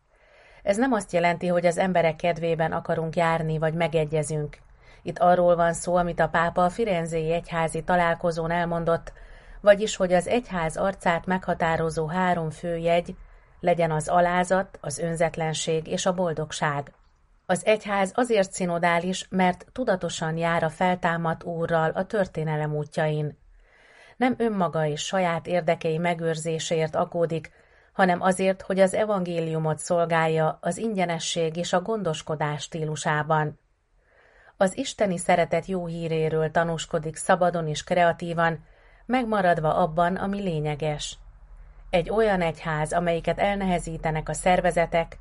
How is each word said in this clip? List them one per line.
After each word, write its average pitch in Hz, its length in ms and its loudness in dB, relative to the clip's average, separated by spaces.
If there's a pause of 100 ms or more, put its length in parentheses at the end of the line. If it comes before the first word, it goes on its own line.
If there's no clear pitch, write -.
(640)
Ez 202 140 2
nem 262 140 2
azt 208 220 -2
jelenti, 175 340 2
hogy 175 180 2
az 175 120 4
emberek 170 380 2
kedvében 165 560 0
akarunk 160 440 -2
járni 165 420 0
vagy 156 160 0
megegyezünk. 156 840 -2 (440)
Itt 175 180 -8
arról 180 360 6
van 170 180 2
szó, 175 220 -2
amit 175 240 0
a 160 80 4
pápa 170 360 2
a 175 60 4
firenzei 165 640 -2
egyházi 165 520 -2
találkozón 170 680 0
elmondott, 170 640 -2 (480)
vagyis, 208 340 6
hogy 180 180 2
az 175 140 2
egyház 175 500 -2
arcát 185 480 0
meghatározó 165 800 0
három 170 420 0
fő 170 280 -6
jegy 170 380 2 (440)
legyen 170 320 2
az 156 160 -2
alázat, 180 760 2
az 147 180 -8
önzetlenség 160 880 -2
és - 180 -4
a 185 80 0
boldogság. 151 800 -4 (520)
Az 180 200 0
egyház 202 500 0
azért 226 360 2
szinodális, 175 800 0
mert 180 420 2
tudatosan 175 640 -2
jár 165 260 0
a 160 60 0
feltámadt 170 720 -2
Úrral 165 460 0
a 190 160 -2
történelem 156 720 -2
útjain. 151 600 -4 (800)
Nem 247 200 2
önmaga 175 480 0
és 151 160 -2
saját 175 460 -2
érdekei 165 500 0
megőrzéséért 160 1000 -2
aggódik, 165 560 -2 (420)
hanem 180 280 4
azért, 190 400 2
hogy 190 180 -2
az 190 140 6
evangéliumot 165 840 -2
szolgálja 160 840 2
az 175 160 -4
ingyenesség 170 800 -2
és 175 180 -4
a 180 80 2
gondoskodás 160 840 -4
stílusában. 156 960 -2 (1000)
Az 190 200 0
isteni 208 400 -2
szeretet 170 480 2
jó 180 200 -4
híréről 160 640 -2
tanúskodik 165 640 -2
szabadon 175 520 2
és 151 160 -6
kreatívan, 170 800 0 (400)
megmaradva 190 680 2
abban, 175 400 2
ami 202 260 -4
lényeges. 151 760 -4 (720)
Egy 170 200 0
olyan 202 320 2
egyház, 156 520 -2
amelyiket 170 460 0
elnehezítenek 170 920 -2
a 156 40 -4
szervezetek, 170 880 2